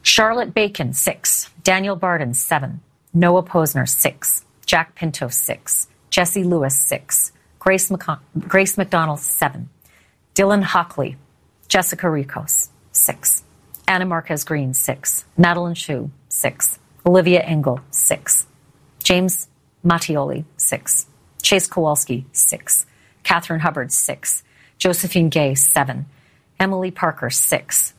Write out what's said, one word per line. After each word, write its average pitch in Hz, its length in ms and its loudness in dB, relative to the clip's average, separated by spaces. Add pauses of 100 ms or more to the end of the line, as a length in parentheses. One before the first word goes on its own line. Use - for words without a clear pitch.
Charlotte 226 500 2
Bacon, 202 400 -2
six. - 560 -2 (140)
Daniel 190 340 2
Barden, 160 360 -2
seven. 135 460 -2 (340)
Noah 175 300 4
Posner, 156 460 0
six. - 560 -2 (200)
Jack 165 300 0
Pinto, 147 320 -4
six. - 640 -4 (200)
Jesse 180 360 0
Lewis, 147 340 2
six. - 540 -2 (260)
Grace 190 300 2
McCon-, 170 320 -4 (180)
Grace 190 380 0
McDonald, 165 420 0
seven. - 480 -4 (680)
Dylan 196 300 4
Hockley. 156 540 -2 (500)
Jessica 180 420 0
Ricos, 139 600 -4 (240)
six. - 500 0 (420)
Anna 185 200 2
Marquez 165 400 -4
Green, 139 280 -2
six. - 520 -4 (100)
Madeline 175 380 2
Shu, 139 360 -6 (200)
six. - 500 -4 (260)
Olivia 180 360 6
Engel, 135 400 -2 (100)
six. - 540 0 (580)
James 185 440 2 (380)
Mattioli, 156 580 0 (140)
six. - 480 -2 (360)
Chase - 260 2
Kowalski, 147 680 -2
six. - 520 0 (380)
Catherine 170 380 0
Hubbard, 151 320 -2
six. - 500 -4 (340)
Josephine 175 520 2
Gay, 139 260 2
seven. 135 520 0 (520)
Emily 185 320 0
Parker, 160 380 -4
six. - 680 -2